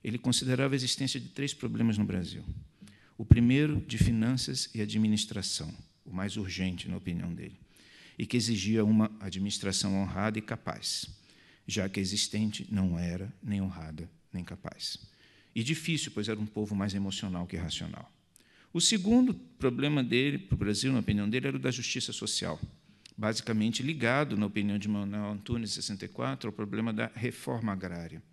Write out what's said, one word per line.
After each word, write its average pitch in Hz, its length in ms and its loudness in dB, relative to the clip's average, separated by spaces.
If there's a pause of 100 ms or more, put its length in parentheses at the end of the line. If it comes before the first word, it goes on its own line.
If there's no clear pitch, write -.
Ele 123 160 -4
considerava 127 560 2
a - 20 2
existência 131 440 0
de 120 80 -12
três 139 260 -4
problemas 113 420 2
no 104 80 2
Brasil. 92 380 -4 (760)
O 110 80 -6
primeiro, 123 600 8
de 98 100 -4
finanças 127 800 2
e 110 60 -4
administração, 107 920 0 (320)
o - 80 -14
mais 95 240 -4
urgente, 92 520 -2
na 90 80 -4
opinião 87 360 -4
dele, 85 240 -10 (640)
e 117 80 -4
que 123 100 0
exigia 110 480 4
uma 107 260 6 (100)
administração 98 760 -2
honrada 98 440 0
e 107 40 -4
capaz, - 680 -6 (580)
já 101 220 0
que 98 120 -4
a - 20 0
existente 104 680 -2
não 95 280 2
era 87 340 -4 (100)
nem 101 200 -2
honrada, 82 480 -8 (220)
nem 90 100 -6
capaz. - 560 -10 (560)
E 113 80 -2
difícil, 156 500 -2
pois 107 160 -2
era 110 120 -2
um 107 60 -2
povo 104 280 -4
mais 98 200 0
emocional 95 520 -4
que 92 100 -6
racional. 82 560 -6 (600)
O 170 80 0
segundo 220 540 6
problema 131 680 2
dele, 131 340 2
pro - 180 0
Brasil, 104 360 2
na 123 80 4
opinião 104 280 2
dele, 127 200 0
era 139 80 -2
o 135 40 -4
da 127 120 0
justiça 123 400 -4
social, 92 480 -4 (560)
basicamente 110 680 0
ligado, 135 540 2
na 104 100 2
opinião 104 320 0
de 98 80 -4
Manuel 104 460 -2
Antunes, 104 380 -4
em - 40 -4
sessenta 98 300 -6
e - 40 -10
quatro, 127 400 -4
ao 104 40 -4
problema 110 400 -2
da 113 240 -2
reforma 113 560 -4
agrária. 87 500 -8 (100)